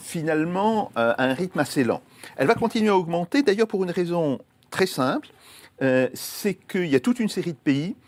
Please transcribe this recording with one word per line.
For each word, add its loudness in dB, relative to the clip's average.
finalement, -2
euh, 2
à 0
un 2
rythme -4
assez 0
lent. 0
Elle 0
va 6
continuer 0
à 4
augmenter 0
d'ailleurs 2
pour -2
une -4
raison 0
très 0
simple, -2
euh, 2
c'est -6
qu'il -4
y 2
a 6
toute 0
une 0
série -6
de -14
pays 0